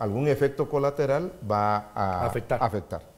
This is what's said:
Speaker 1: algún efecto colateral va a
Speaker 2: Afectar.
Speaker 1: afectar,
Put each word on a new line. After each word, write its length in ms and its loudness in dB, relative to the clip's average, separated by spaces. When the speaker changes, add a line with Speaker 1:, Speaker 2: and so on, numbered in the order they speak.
Speaker 1:
algún 260 0
efecto 420 2
colateral 640 0
va 460 2
a 320 0
Speaker 2:
Afectar. 340 -2
Speaker 1:
afectar, 400 -2